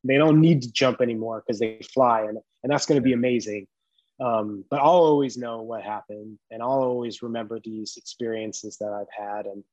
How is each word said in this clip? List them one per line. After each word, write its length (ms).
they 140
don't 200
need 240
to 80
jump 300
anymore 460
'cause 120
they 220
fly. 300
And, 140
and 80
that's 140
gonna 160
be 140
amazing. 520
Um, 460
but 120
I'll 260
always 320
know 240
what 200
happened 560
and 120
I'll 200
always 400
remember 360
these 380
experiences 800
that 160
I've 180
had 360
and 260